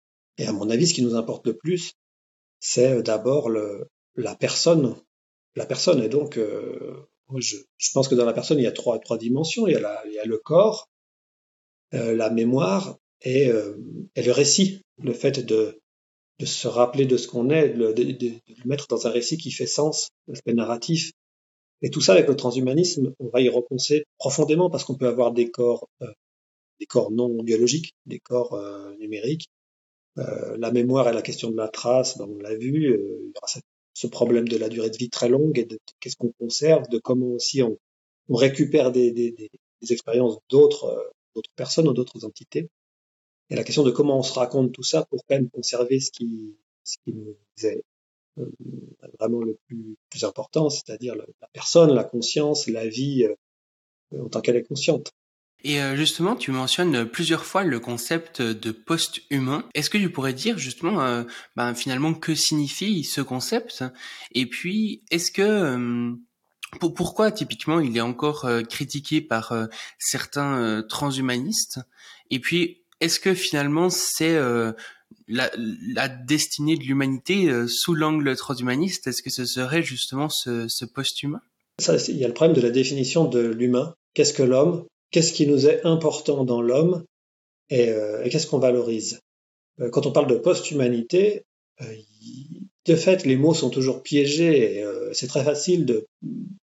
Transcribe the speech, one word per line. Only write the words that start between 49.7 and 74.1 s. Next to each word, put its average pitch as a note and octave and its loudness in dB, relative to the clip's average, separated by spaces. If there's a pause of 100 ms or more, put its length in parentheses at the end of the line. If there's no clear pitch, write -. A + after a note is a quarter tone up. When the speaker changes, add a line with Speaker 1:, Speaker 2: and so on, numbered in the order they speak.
Speaker 1:
plus - -8
important, C#3 -2
c'est-à-dire A#2 -8
la, G#2+ -10 (160)
la - -20
personne, D#3 6
la A2+ 4
conscience, D3 -2
la A2+ -4
vie, B2+ 0 (880)
euh, - -8
en C3+ -10
tant A#2 -4
qu'elle A#2+ 2
est A#2+ 2
consciente. C#3+ -2 (520)
Speaker 2:
Et, C#3+ 0
euh, C3+ -2
justement, E3 0
tu - -6
mentionnes C3 0
plusieurs D#3+ -2
fois G3 0
le B2+ 0
concept C3 -6
de A2+ -2
post-humain. C#3+ -4
Est-ce D3 -4
que G#3+ 0
tu G3 2
pourrais C3 -2
dire F3+ -2
justement, D#3 -2
euh, A#2+ 0 (320)
ben, A#2+ -2
finalement, C3+ -2
que D#3+ -2
signifie D3+ -2
ce - -4
concept ? C3 -4 (500)
Et B2+ 0
puis, G3+ -4
est-ce E3+ -2
que, F#3+ -2
euh, B2 0 (680)
pour-, E4 -2
pourquoi G#3 0
typiquement D#3 -2
il A#2+ 0
est A#2 2
encore, C3+ -2
euh, A#2 2
critiqué C#3+ -4
par, A2+ -4
euh, A2+ -2 (320)
certains, C#3 -2
euh, A2 0
transhumanistes ? C3 -4 (500)
Et C3 -2
puis, - -2 (160)
est-ce E3 0
que F#3+ 2
finalement D#3+ 0
c'est, E3 0